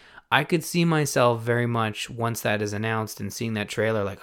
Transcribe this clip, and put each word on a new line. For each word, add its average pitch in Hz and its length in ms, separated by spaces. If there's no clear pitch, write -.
I 135 80
could 151 220
see 170 200
myself 139 580
very 120 240
much, 113 440
once 117 300
that 107 200
is 104 120
announced 110 480
and 101 120
seeing 113 220
that 104 140
trailer, 110 340
like, 95 200